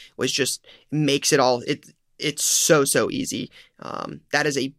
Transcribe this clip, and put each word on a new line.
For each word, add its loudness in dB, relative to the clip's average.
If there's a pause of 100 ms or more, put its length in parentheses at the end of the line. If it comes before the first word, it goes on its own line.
(180)
was -2
just -2 (260)
makes 2
it 4
all, 4
it, -6 (340)
it's -4
so, 4
so 0
easy. -6 (300)
Um, -12 (120)
that 2
is -2
a -2 (120)